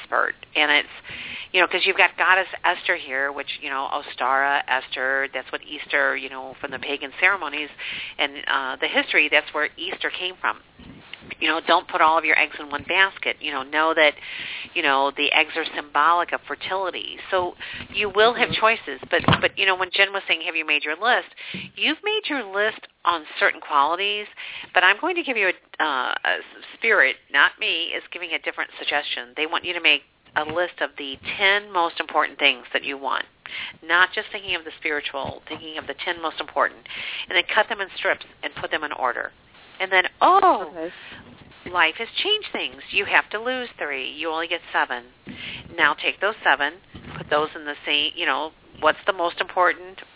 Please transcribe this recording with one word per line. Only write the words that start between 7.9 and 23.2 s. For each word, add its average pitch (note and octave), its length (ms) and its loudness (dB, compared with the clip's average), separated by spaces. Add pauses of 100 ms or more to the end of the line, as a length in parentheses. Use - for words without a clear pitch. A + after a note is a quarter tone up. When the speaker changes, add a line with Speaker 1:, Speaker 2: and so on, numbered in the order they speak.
Speaker 1:
and, C#3+ 280 -4
uh, C3+ 280 0
the D3+ 120 -2
history, E3 420 2
that's D3+ 240 2
where D3+ 240 -2
Easter E3+ 340 -6
came F#3 240 -8
from. G#2+ 260 -4 (800)
You D#3+ 80 0
know, D#3 100 0
don't F3 280 2
put F3+ 140 0
all D#3+ 160 8
of D#3 80 2
your D#3 140 4
eggs D3+ 180 0
in D3 120 -12
one C#3+ 140 -6
basket. F#3+ 580 2
You D3+ 100 -6
know, C#3 100 -4
know D#3 320 0
that, D3+ 220 4 (580)
you F3 80 -2
know, C#3 300 4
the D3 220 -2
eggs D#3 240 2
are D#3 80 -2 (100)
symbolic D3+ 560 2
of C3+ 160 -4
fertility. E3+ 720 -6 (100)
So F3+ 260 0 (380)
you G3+ 160 0
will G#3+ 240 6
have A#3 160 0
Speaker 2:
Mm-hmm. - 120 -2
Speaker 1:
choices. A3 380 2 (120)
But, D#3+ 120 4 (180)
but, - 160 0
you G3 80 0
know, F#3+ 100 4
when F#3 160 -2
Jen G3 220 4
was G3 140 -4
saying, E3 160 0
"Have E3+ 120 -4
you D#3+ 100 -4
made D3+ 180 0
your D3+ 120 -4
list?" G#3+ 320 2 (480)
You've B3 280 -2
made G#4+ 240 -2
your C#4 160 -2
list G3+ 440 -2 (180)
on E3 200 0 (140)